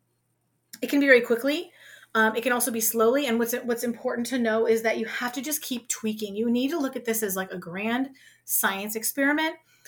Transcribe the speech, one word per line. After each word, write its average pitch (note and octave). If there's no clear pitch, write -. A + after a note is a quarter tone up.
it B3
can C#4+
be C#4+
very B3+
quickly. C#4
Um, A3
it A#3
can B3
also A#3+
be A3+
slowly. A#3
And A3+
what's, A#3
what's A#3+
important A#3+
to B3+
know A3+
is A3+
that A3+
you A3+
have B3
to C#4
just D4
keep -
tweaking. G#3+
You A#3
need B3
to E4+
look C4+
at A#3
this A3
as, F#3+
like, F#3+
a F#3
grand A3
science G#3
experiment, D4